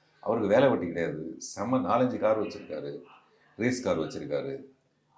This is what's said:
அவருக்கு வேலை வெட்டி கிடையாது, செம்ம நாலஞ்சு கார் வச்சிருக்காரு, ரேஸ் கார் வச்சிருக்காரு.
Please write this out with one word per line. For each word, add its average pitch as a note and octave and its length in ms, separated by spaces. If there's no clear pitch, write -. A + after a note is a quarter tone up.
அவருக்கு G#2+ 280
வேலை C3 200
வெட்டி F2+ 180
கிடையாது, D#2+ 520
செம்ம A2 180
நாலஞ்சு A#2 440
கார் G#2+ 240
வச்சிருக்காரு, - 580
ரேஸ் B2 260
கார் F2+ 160
வச்சிருக்காரு. D2 640